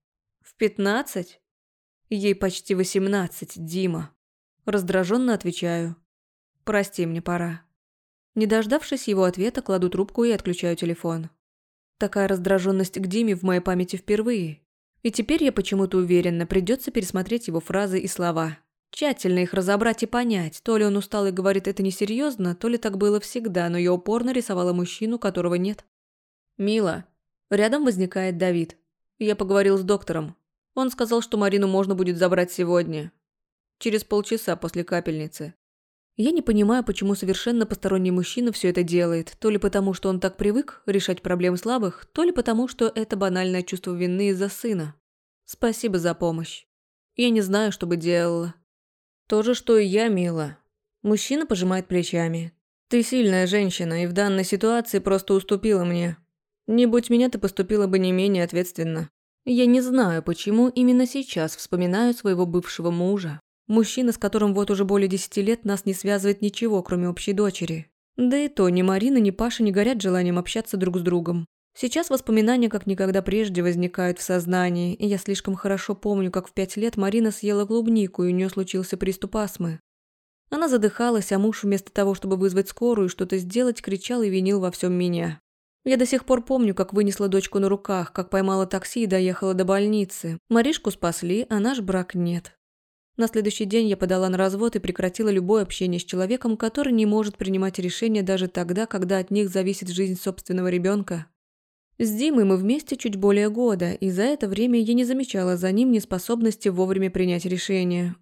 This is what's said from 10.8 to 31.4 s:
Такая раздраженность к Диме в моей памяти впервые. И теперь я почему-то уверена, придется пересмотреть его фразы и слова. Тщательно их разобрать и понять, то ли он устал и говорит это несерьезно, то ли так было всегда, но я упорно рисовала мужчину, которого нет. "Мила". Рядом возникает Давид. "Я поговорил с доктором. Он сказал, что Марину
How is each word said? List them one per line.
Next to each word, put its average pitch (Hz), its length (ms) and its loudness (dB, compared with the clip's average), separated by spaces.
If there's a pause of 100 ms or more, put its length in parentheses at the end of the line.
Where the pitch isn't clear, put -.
Такая 196 280 0
раздраженность 190 720 2
к 190 80 -4
Диме 208 300 0
в 180 80 -6
моей 180 160 2
памяти 180 340 -2
впервые. 208 680 -2 (420)
И 226 80 -2
теперь 302 320 0
я 262 80 4
почему-то 190 460 0
уверена, 175 480 2
придется 202 440 0
пересмотреть 196 560 -4
его 165 140 -4
фразы 185 400 -2
и 190 80 -4
слова. 160 500 -2 (320)
Тщательно 202 480 0
их 180 160 0
разобрать 202 480 2
и 220 40 -2
понять, 220 580 -2
то 226 120 2
ли 214 80 4
он 202 120 2
устал 202 300 -2
и 190 40 0
говорит 190 380 0
это 196 160 -2
несерьезно, 208 720 -2
то 226 100 -6
ли 233 100 0
так 208 220 -4
было 208 220 2
всегда, 185 480 -4
но 175 100 -2
я 175 140 2
упорно 226 400 0
рисовала 185 400 0
мужчину, 214 480 -4
которого 175 340 -2
нет. 190 300 -2 (720)
"Мила". 196 480 0 (440)
Рядом 220 340 2
возникает 185 540 0
Давид. 175 380 0 (420)
"Я 208 180 0
поговорил 196 420 4
с 190 40 -4
доктором. 170 520 -2 (400)
Он 262 160 0
сказал, 233 320 0
что 226 140 -6
Марину 202 320 2